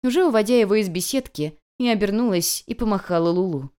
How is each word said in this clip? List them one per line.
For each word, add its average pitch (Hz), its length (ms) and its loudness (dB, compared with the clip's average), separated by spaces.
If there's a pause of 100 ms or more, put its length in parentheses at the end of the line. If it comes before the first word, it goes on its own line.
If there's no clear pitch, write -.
Уже 277 220 2
уводя 233 340 2
его 208 160 2
из 208 140 0
беседки, 165 680 -6 (220)
я 240 140 2
обернулась 202 720 0
и 240 80 -8
помахала 180 560 0
Лулу. 170 480 -2